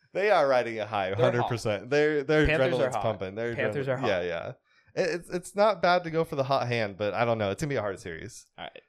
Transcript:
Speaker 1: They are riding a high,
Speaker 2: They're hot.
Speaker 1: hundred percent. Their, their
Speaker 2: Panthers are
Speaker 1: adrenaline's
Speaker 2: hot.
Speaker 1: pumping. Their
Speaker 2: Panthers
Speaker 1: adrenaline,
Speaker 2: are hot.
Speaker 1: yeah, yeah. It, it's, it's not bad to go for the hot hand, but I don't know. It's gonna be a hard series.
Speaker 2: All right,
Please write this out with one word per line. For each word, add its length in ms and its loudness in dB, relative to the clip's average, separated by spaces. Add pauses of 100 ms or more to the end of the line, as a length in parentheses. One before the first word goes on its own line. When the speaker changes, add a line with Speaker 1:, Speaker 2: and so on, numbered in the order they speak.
(140)
Speaker 1:
They 180 0
are 160 6
riding 320 2
a 60 -4
high, 220 -2
Speaker 2:
They're 80 -2
hot. 180 4
Speaker 1:
hundred 140 0
percent. 420 -4
Their, 340 2
their 240 4
Speaker 2:
Panthers 280 2
are 140 2
Speaker 1:
adrenaline's 60 -4
Speaker 2:
hot. 80 -2
Speaker 1:
pumping. 320 -2
Their 200 -4
Speaker 2:
Panthers 320 -2
Speaker 1:
adrenaline, 60 0
Speaker 2:
are 40 -2
hot. 100 -4
Speaker 1:
yeah, 140 0
yeah. 300 -4 (440)
It, 160 0
it's, 180 -8
it's 260 -8
not 260 4
bad 240 4
to 40 -8
go 140 0
for 120 -8
the 80 0
hot 240 2
hand, 300 -2
but 160 0
I 100 0
don't 140 2
know. 140 0
It's 100 -6
gonna 80 -4
be 60 -4
a 60 0
hard 180 -6
series. 480 -12 (100)
Speaker 2:
All 60 -14
right, 260 -16